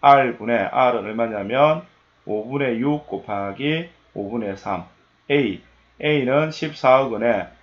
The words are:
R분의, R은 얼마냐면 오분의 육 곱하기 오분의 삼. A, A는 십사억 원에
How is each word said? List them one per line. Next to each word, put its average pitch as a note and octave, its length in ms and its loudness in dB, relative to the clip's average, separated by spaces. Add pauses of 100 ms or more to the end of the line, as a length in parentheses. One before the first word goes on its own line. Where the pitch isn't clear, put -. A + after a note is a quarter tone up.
R분의, A#2+ 680 4
R은 B2 340 2
얼마냐면 A#2 760 0 (420)
오분의 A#2+ 540 -4
육 D3 280 -2
곱하기 G#2+ 800 -6 (240)
오분의 G2+ 440 -6
삼. F#2 280 -8 (460)
A, A#2+ 300 0 (400)
A는 D3 500 0
십사억 C3+ 600 2
원에 G#2+ 360 0 (160)